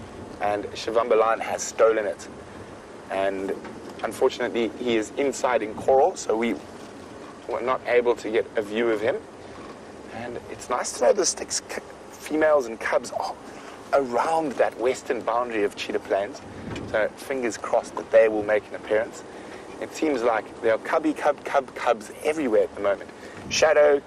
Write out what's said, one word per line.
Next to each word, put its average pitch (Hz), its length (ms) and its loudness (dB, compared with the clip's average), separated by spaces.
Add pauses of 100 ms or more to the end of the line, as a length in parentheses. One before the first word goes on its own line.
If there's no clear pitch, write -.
(420)
and 104 240 0
Shivamba 113 520 2
Lion 110 220 4
has 92 220 -4
stolen 110 440 4
it. - 220 -6 (840)
And 95 440 0 (500)
unfortunately, 113 640 0 (100)
he 123 180 2
is 107 200 -2
inside 127 460 2
in 107 120 -4
coral, 139 400 4
so - 220 0
we 117 180 0 (920)
were 117 140 -4
not 127 260 0
able 120 300 4
to - 120 -6
get 110 160 2 (100)
a 117 60 2
view 107 280 0
of 104 120 2
him. 127 140 2 (960)
And 120 260 -8 (120)
it's - 180 -10
nice 123 300 -2
to - 60 2
know - 80 8
the - 120 2
Styx - 440 -2
c-, - 120 -8 (300)
females 151 560 2
and 113 120 -8
cubs 135 320 -2
are - 220 -4 (600)
around 143 600 2
that 104 260 0
western 123 420 0
boundary 113 420 0
of 101 120 0
Cheetah - 240 -4
Plains. 101 400 -2 (520)
So 107 240 2
fingers 123 420 -4
crossed - 380 -2
that - 160 -8
they 113 180 8
will 107 140 0
make 104 240 2
an - 80 -10
appearance. 110 480 -2 (580)
It 110 140 -10
seems 147 260 0
like 113 400 0
there 113 120 4
are 107 60 2
cubby, 156 340 0
cub, 143 300 0
cub, 139 300 0
cubs 113 380 -2 (120)
everywhere 131 400 4
at - 120 -4
the 101 60 -8
moment. 101 280 0 (400)
Shadow, 147 580 6